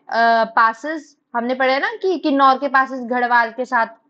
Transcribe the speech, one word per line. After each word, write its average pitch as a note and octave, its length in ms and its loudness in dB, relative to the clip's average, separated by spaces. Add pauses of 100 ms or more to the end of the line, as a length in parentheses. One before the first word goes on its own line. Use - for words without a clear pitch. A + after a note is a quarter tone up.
अ, A3+ 360 2
पासेस A#3 720 -2 (200)
हमने A#3+ 180 -2
पढ़े C4 240 0
ना F4+ 100 -4
कि F#4+ 300 -2
किन्नौर C#4 400 2
के C#4+ 100 -4
पासेस C4 320 0
घड़वाल A#3+ 500 0
के B3 140 -8
साथ। A#3 220 0 (220)